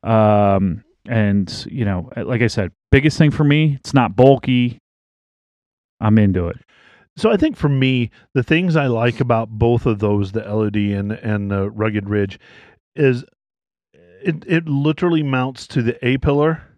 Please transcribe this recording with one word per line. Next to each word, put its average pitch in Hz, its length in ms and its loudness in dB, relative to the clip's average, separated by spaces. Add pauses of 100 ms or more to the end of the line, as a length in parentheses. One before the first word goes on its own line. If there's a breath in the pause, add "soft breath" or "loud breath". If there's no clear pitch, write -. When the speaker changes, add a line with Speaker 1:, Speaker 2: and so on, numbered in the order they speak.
Speaker 1:
Um, 104 760 2 (240)
and, 101 640 -2
you 127 140 -4
know, 95 320 -4
like 117 260 -4
I 120 40 2
said, 95 260 -4 (200)
biggest 143 260 2
thing 151 120 4
for 151 140 -2
me, 147 360 2
it's - 140 -14
not 117 200 2
bulky. 123 640 4 (1200)
I'm 110 180 4
into 92 300 2
it. - 80 -10 (600 soft breath)
Speaker 2:
So 220 140 2
I 214 60 2
think 294 200 0
for 156 120 -2
me, 131 420 0 (240 soft breath)
the 131 80 2
things 170 340 0
I 143 120 0
like 117 320 0
about 113 280 0
both 117 380 0
of 107 140 0
those, 104 320 0
the 107 140 -6
L 104 160 -4
O 104 80 -2
D 101 220 -2
and, 101 200 -4
and 104 380 -4
the 101 200 -2
Rugged 104 380 -4
Ridge, 101 320 -4 (560 soft breath)
is 131 280 2 (680)
it, - 540 -8
it 165 220 -2
literally 151 540 -2
mounts 131 460 -4
to 131 140 -2
the 120 240 -4
A 131 120 0
pillar 151 440 0 (160)